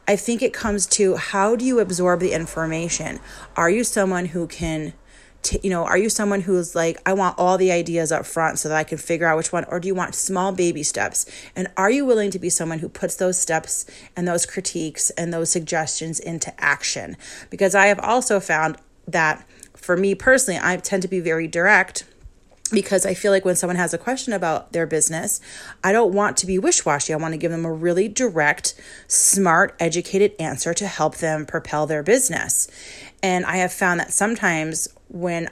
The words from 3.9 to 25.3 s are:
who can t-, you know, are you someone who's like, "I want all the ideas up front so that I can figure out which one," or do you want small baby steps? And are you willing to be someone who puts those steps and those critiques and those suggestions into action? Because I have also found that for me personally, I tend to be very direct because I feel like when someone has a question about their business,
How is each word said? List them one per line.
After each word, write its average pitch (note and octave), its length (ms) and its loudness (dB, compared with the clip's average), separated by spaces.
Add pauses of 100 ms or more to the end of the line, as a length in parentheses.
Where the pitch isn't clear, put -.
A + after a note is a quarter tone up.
who E3 200 -4
can D#3+ 460 -6 (500)
t-, - 200 -2
you G3 80 0
know, E3+ 140 0
are - 120 2
you G#3 140 2
someone G3+ 320 0
who's F3 320 0
like, E3 320 0
"I F#3 80 2
want F#3 240 0
all F3+ 180 4
the F#3 160 4
ideas E3+ 400 0
up - 140 -2
front D#3+ 320 -2
so D3+ 100 -4
that D#3 80 0
I D#3 80 0
can D#3 140 -8
figure E3 280 0
out D#3+ 100 4
which E3 160 -2
one," F3 160 -2
or F3 120 -4
do F3+ 80 -4
you F#3+ 60 -2
want F3+ 200 -4
small F#3+ 380 -2
baby F3 300 0
steps? - 420 -2 (300)
And F#3 220 -6
are F#3+ 140 4
you C#4 140 2
willing G#3+ 280 4
to F#3+ 60 -6
be F3 120 -4
someone E3 300 -2
who F3+ 80 -6
puts - 260 -6
those F#3 240 0
steps - 480 -2 (300)
and F3+ 120 -2
those E3+ 160 0
critiques E3+ 640 -4
and E3+ 220 -4
those E3 180 -2
suggestions D#3+ 720 -4
into E3 320 -6 (100)
action? B2+ 540 -2 (320)
Because F#3+ 260 2
I G3+ 120 8
have G3+ 140 4
also A3+ 400 2
found D#3 360 0 (320)
that D#3+ 380 0 (280)
for - 220 0
me G3 180 2
personally, B3+ 480 2
I F3+ 140 0
tend F#3 260 -2
to F#3+ 60 -4
be F#3 120 -2
very E3 260 -2
direct F3+ 580 2 (680)
because G3 340 2
I F#3 80 0
feel G3+ 160 0
like F#3+ 140 4
when F#3 100 2
someone F3+ 220 0
has F3 180 0
a E3+ 40 -4
question B3+ 340 -4
about F3 400 -2
their E3 140 0
business, D#3+ 540 -2 (440)